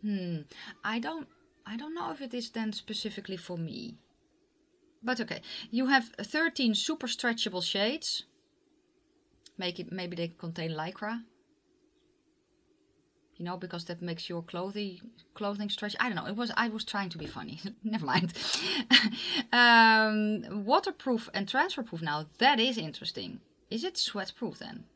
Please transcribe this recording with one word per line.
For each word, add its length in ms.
Hmm, 400
I 160
don't, 300
I 120
don't 180
know 160
if 80
it 140
is 160
then 240
specifically 640
for 200
me. 380
But 180
okay, 200
you 160
have 200
thirteen 540
super 320
stretchable 580
shades. 640
Make 240
it, 120
maybe 240
they 140
contain 420
lycra. 500
You 80
know, 100
because 300
that 160
makes 280
your 120
clothing, 600
clothing 340
stretch. 300
I 100
don't 60
know. 100
It 100
was, 220
I 120
was 140
trying 260
to 100
be 80
funny. 340
<laughs> 120
Never 200
mind. 300
<laughs> 560
Um, 1120
waterproof 680
and 120
transfer 360
proof. 180
Now, 240
that 200
is 200
interesting. 640
Is 140
it 160
sweat 360
proof 220
then? 280